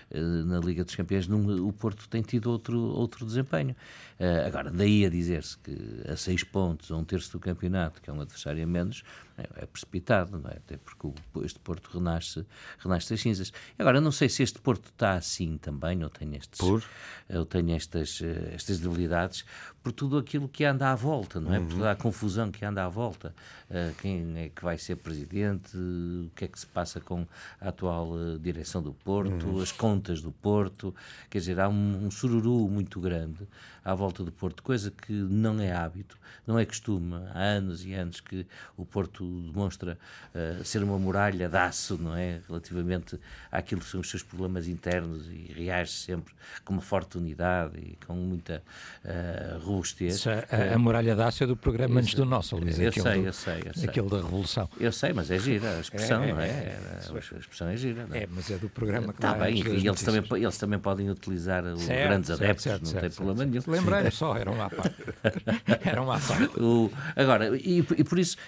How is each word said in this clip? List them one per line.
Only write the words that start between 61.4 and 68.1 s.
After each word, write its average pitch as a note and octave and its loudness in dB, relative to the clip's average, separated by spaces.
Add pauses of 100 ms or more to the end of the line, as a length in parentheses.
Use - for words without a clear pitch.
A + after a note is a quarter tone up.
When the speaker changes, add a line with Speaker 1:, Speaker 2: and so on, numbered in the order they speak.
Speaker 1:
os E2+ -4
Speaker 3:
Certo, B2+ 2
Speaker 1:
grandes F#2+ 4
Speaker 3:
certo, E2 0
Speaker 1:
adeptos, G2+ 4
Speaker 3:
certo, G#2 0
Speaker 1:
não D#2+ -2
Speaker 3:
certo, F#2 0
Speaker 1:
tem E2+ 0
Speaker 3:
certo, - -8
Speaker 1:
problema G2 0 (140)
Speaker 3:
certo. B2+ -2
Speaker 1:
nenhum. E3 2
Speaker 3:
Lembrei-me F#3 4
só, C#3 0
era G2 -2
uma A2 0
à - -6
parte. - -2
<laughs> - 0
Era - 2
uma B2+ 2
à - 0
parte. - 2
Speaker 1:
O, A#2 6 (260)
agora, A#2+ 6
e, F3 4 (180)
e D3+ 8
por F3 2